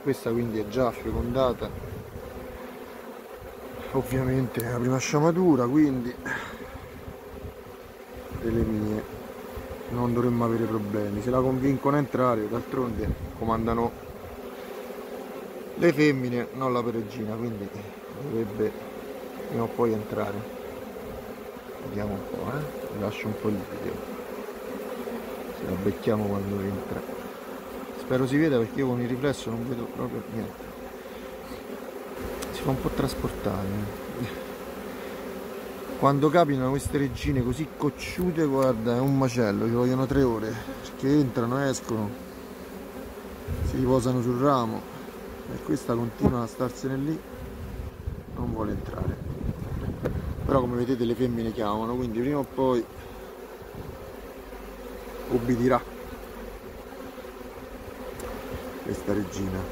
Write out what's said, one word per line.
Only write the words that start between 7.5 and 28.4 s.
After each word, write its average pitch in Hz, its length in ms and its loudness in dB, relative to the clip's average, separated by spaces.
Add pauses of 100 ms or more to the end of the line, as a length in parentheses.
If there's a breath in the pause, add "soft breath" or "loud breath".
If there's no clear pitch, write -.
delle 113 200 2
mie 107 420 2 (840)
non 120 240 2
dovremmo 120 320 4
avere 113 200 4
problemi. 104 580 0
Se 123 80 2
la 127 100 6
convincono 131 540 4
a 147 40 6
entrare, 120 480 4
d'altronde 117 640 0 (280)
comandano 113 640 2 (1700)
le 170 140 8
femmine, 131 640 4
non 131 180 2
la 120 100 4
peregrina, 113 540 -2
quindi 110 320 -2 (540)
dovrebbe 110 500 0 (800)
prima 117 140 0
o 113 40 0
poi 117 240 4
entrare. 104 460 0 (1500)
Vediamo 104 240 -2
un 92 160 -4
po', 107 280 -2
eh. - 360 -6
Vi 104 80 -4
lascio 104 260 -2
un 104 140 -2
po' 110 80 2
il 104 80 2
video, - 360 -4 (1600)
se - 80 -6
la 92 100 0
becchiamo 104 520 2
quando 101 340 0
entra. - 400 -2 (1000)
Spero 127 260 4
si 131 120 4
veda, 151 200 8